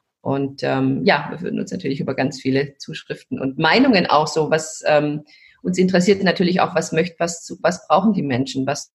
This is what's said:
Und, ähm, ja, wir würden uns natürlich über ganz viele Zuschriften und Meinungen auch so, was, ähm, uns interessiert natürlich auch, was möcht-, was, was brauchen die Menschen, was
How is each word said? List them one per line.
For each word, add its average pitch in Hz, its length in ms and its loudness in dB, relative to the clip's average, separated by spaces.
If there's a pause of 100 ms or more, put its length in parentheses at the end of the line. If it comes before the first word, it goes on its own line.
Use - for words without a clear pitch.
(260)
Und, 139 380 -4
ähm, 135 420 0
ja, 180 240 2
wir - 120 -10
würden - 180 -4
uns - 120 -8
natürlich 139 280 -6
über 135 160 -4
ganz 131 260 -4
viele 135 380 -2
Zuschriften - 600 -10
und 135 200 -6
Meinungen 190 480 4
auch 151 180 4
so, 151 240 -2
was, 156 380 -2
ähm, 151 360 2 (380)
uns 180 160 -2
interessiert 190 460 4
natürlich 180 380 2
auch, - 120 0
was - 180 -2
möcht-, 165 280 -2
was, 170 420 -6
was 180 260 -2
brauchen 190 240 4
die 175 120 0
Menschen, 135 420 -2
was 143 300 -6